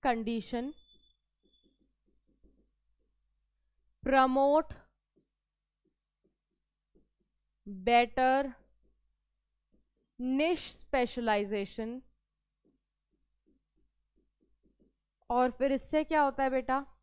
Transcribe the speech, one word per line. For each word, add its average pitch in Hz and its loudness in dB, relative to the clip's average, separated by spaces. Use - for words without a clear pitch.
condition 233 -2
promote 269 2
better 240 2
niche 277 0
specialization। 220 -4
और 247 2
फिर 269 0
इससे 302 0
क्या 311 0
होता 277 0
है 269 0
बेटा 262 -2